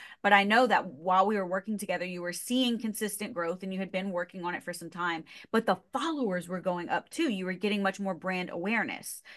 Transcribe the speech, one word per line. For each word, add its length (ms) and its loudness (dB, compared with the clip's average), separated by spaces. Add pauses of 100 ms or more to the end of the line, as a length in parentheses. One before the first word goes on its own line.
(220)
but 100 6
I 120 10
know 240 6
that 180 4
while 400 4
we 80 2
were 100 0
working 340 -2
together, 260 -2
you 180 -6
were 100 -4
seeing 460 0
consistent 560 -4
growth 300 -2
and 100 -4
you 60 -2
had 100 -4
been 220 -2
working 320 -4
on 100 -2
it 80 -8
for 100 -6
some 160 -10
time, 360 -4 (260)
but 160 2
the 120 4 (140)
followers 540 -2
were 140 -6
going 280 -2
up 220 -2
too. 180 0
You 180 -2
were 80 -2
getting 280 0
much 160 0
more 160 -2
brand 360 -4
awareness. 720 -4 (160)